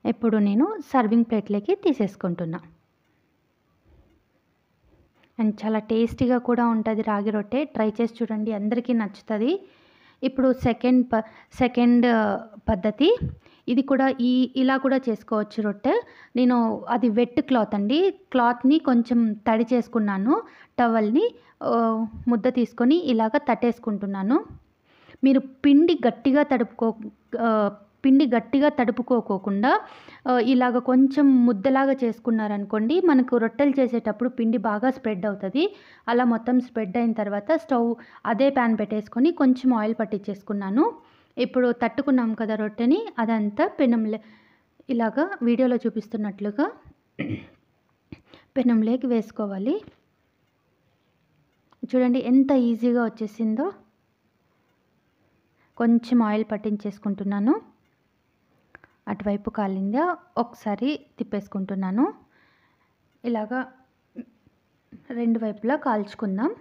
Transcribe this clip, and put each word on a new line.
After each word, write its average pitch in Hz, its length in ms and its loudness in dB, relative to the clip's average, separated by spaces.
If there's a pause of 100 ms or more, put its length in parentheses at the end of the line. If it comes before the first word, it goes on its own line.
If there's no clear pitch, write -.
ఇప్పుడు 226 280 0
నేను 214 440 2
సర్వింగ్ 233 440 2
ప్లేట్లోకి 208 500 -2
తీసేసుకుంటున్నా. 185 840 -4 (2750)
And 214 120 0 (100)
చాలా 220 140 -2
టేస్టీగా 226 600 0
కూడా 240 280 0
ఉంటది 220 360 0
రాగి 208 280 -2
రొట్టె. 214 340 -4
ట్రై 220 360 -2
చేసి 233 220 -2
చూడండి, 220 300 -4
అందరికీ 226 400 -2
నచ్చుతది. 226 760 -2 (540)
ఇప్పుడు 262 300 2
సెకండ్ 247 600 2
ప-, 220 120 0 (280)
సెకండ్, 240 540 2
ఆ, 220 300 2 (320)
పద్ధతి. 220 500 2 (500)
ఇది 254 140 2
కూడా 269 380 0
ఈ, 254 360 2
ఇలా 262 200 2
కూడా 262 320 0
చేసుకోవచ్చు 214 540 -4
రొట్టె. 233 400 -2 (340)
నేను 240 520 0
అది 240 200 0
వెట్ 240 320 0
క్లాత్ 226 340 0
అండి, 262 360 0
క్లాత్‌ని 254 680 0
కొంచెం 233 540 2
తడి 226 400 0
చేసుకున్నాను, 226 720 0 (360)
టవల్‌ని, 233 560 2 (280)
ఆ, - 80 -2 (580)
ముద్ద 240 200 0
తీసుకొని 247 480 2
ఇలాగ 233 400 0
తట్టేసుకుంటున్నాను. 214 1080 -2 (800)
మీరు 269 160 4
పిండి 294 580 4 (100)
గట్టిగా 269 340 2
తడుపుకో-, 226 680 -2 (300)
ఆ, 214 320 2 (320)
పిండి 269 220 6
గట్టిగా 240 420 2
తడుపుకోకోకుండా, 233 1120 0 (480)
ఆ, 254 100 2
ఇలాగ 247 400 2
కొంచెం 262 680 4
ముద్దలాగా 262 460 2
చేసుకున్నారనుకోండి, 220 1080 -2
మనకు 262 360 2
రొట్టెలు 262 440 0
చేసేటప్పుడు 226 480 -2
పిండి 240 300 0
బాగా 214 320 0
స్ప్రెడ్ 220 360 -4
అవుతది. 202 500 -4 (320)
అలా 240 160 2
మొత్తం 240 360 2
స్ప్రెడ్ 220 360 -6
అయిన 233 160 0
తర్వాత 202 400 -4
స్టవ్ 240 420 0 (320)
అదే 247 240 2
ప్యాన్ 226 280 0
పెట్టేసుకొని 214 540 0
కొంచెం 254 420 2
ఆయిల్ 214 260 0
పట్టించేసుకున్నాను. 202 920 -2 (440)
ఇప్పుడు 247 340 0
తట్టుకున్నాం 240 640 0
కదా 220 200 -4
రొట్టెని, 233 520 0 (120)
అదంతా 220 480 0
పెనంలే-, 233 540 0 (680)
ఇలాగా 262 520 -2
వీడియోలో 240 340 2
చూపిస్తున్నట్లుగా 214 960 -4 (1800)
పెనంలోకి 240 500 0
వేసుకోవాలి. 220 760 -4 (2000)
చూడండి, 247 340 0
ఎంత 262 340 2
ఈజీగా 240 520 2
వచ్చేసిందో. 226 680 -4 (2000)
కొంచెం 233 460 2
ఆయిల్ 214 300 0
పట్టించేసుకుంటున్నాను. 208 1200 -4 (1400)
అటువైపు 202 380 -6 (100)
కాలిందా 196 440 -2 (400)
ఒకసారి 226 460 -6 (300)
తిప్పేసుకుంటున్నాను. 196 840 -4 (1200)
ఇలాగా 233 300 -4 (1600)
రెండు 233 260 0
వైపులా 214 300 -4 (120)
కాల్చుకుందాం. 214 640 -4 (100)